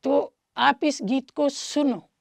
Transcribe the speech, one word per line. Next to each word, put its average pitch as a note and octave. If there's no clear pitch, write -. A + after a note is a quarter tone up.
तो C#4
आप C4
इस D4
गीत B3+
को C#4+
सुनो C#4